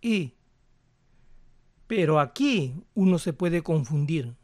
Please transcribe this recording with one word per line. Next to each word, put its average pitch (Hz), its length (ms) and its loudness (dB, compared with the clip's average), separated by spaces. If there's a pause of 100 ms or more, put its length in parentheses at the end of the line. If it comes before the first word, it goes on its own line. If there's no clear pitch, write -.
E. 202 340 -2 (1500)
Pero 160 320 2
aquí 151 560 0 (180)
uno 185 260 4
se 170 140 -4
puede 170 280 -2
confundir. 147 840 -2